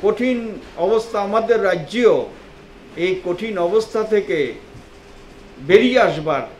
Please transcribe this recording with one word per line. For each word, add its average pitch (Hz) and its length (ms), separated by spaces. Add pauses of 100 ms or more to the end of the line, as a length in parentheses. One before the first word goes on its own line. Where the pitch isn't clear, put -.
কঠিন 226 560 (180)
অবস্থা 214 440
আমাদের 220 420
রাজ্যেও, 180 640 (680)
এই 185 300
কঠিন 190 320
অবস্থা 214 460
থেকে 180 500 (1040)
বেরিয়ে 226 400
আসবার 156 420 (180)